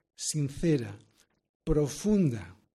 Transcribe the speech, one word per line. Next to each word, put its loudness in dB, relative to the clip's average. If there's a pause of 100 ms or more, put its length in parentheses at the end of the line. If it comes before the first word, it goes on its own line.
(140)
sincera, -2 (640)
profunda. 0 (160)